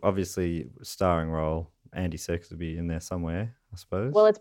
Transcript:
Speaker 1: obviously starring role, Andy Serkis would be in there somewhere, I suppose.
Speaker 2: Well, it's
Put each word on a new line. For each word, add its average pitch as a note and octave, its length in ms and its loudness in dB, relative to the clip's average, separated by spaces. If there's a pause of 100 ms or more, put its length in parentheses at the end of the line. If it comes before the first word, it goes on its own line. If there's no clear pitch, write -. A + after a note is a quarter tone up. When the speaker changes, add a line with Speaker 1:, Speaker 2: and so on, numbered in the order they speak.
Speaker 1:
obviously F2+ 640 0 (160)
starring E2 480 2
role, D#2+ 400 -2 (220)
Andy F2 260 -4
Serkis E2+ 320 -4
would F2 80 -12
be E2 180 -6
in E2+ 120 -4
there E2 100 -2
somewhere, F2+ 560 -4 (180)
I G2 40 -12
suppose. G#2+ 360 -4
Speaker 2:
Well, G#3+ 140 8
it's G#3+ 140 4